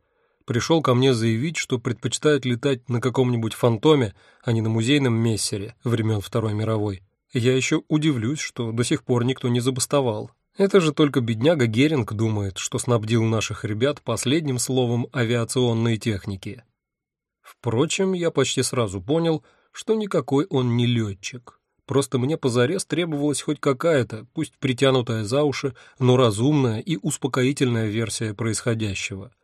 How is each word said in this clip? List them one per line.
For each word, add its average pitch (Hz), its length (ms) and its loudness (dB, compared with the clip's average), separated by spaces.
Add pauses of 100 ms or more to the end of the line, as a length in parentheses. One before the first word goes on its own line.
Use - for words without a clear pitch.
(440)
«Пришёл 120 360 2
ко 131 140 2
мне 131 180 4
заявить, 117 440 0
что - 220 -4
предпочитает 131 680 -2
летать 127 440 -2
на 120 120 -2
каком-нибудь 123 540 0
фантоме, 120 600 2 (300)
а 120 80 0
не 113 100 2
на 110 60 -2
музейном 117 460 2
мессере 110 600 -2 (100)
времён 110 360 0
Второй 110 340 -2
мировой. 104 480 -2 (300)
Я 127 240 2
ещё 156 320 0
удивлюсь, 147 500 0
что - 340 -6
до 117 120 0
сих - 180 -2
пор 120 220 0
никто 127 240 -2
не 123 120 2
забастовал. 123 720 -2 (260)
Это 196 240 4
же 156 120 2
только 143 280 2
бедняга 120 460 2
Геринг 123 460 0
думает, 104 460 -2
что - 200 -6
снабдил 113 460 0
наших 110 400 -2
ребят 110 380 -2
последним 127 560 -2
словом 123 540 0
авиационной 117 840 0
техники». 101 640 -6 (840)
Впрочем, 156 680 -2
я 175 200 -2
почти 135 300 0
сразу 107 380 -2
понял, 156 440 0 (260)
что - 240 -2
никакой 170 520 0
он 123 300 0
не 120 100 2
лётчик. 117 760 -4 (260)
Просто 135 320 0
мне 131 180 -2
позарез 131 480 0
требовалась 147 560 -2
хоть 151 200 -4
какая-то, 127 760 0
пусть 156 240 -6
притянутая 127 640 0
за 123 220 0
уши, 135 300 -2 (260)
но 123 160 6
разумная 123 640 2
и - 200 -4
успокоительная 127 840 0
версия 107 480 -4
происходящего. 107 960 -4 (140)